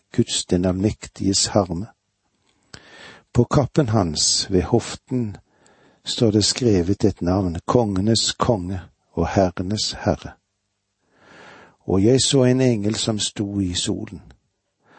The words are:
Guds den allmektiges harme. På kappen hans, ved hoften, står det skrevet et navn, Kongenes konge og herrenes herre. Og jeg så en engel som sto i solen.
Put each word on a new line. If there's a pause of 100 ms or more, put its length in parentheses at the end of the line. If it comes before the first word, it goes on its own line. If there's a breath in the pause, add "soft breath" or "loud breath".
(120)
Guds
den
allmektiges
harme. (1500 loud breath)
På
kappen
hans,
ved
hoften, (680 soft breath)
står
det
skrevet
et
navn, (100)
Kongenes
konge (320)
og
herrenes
herre. (1500 loud breath)
Og
jeg
så
en
engel
som
sto
i
solen. (760 soft breath)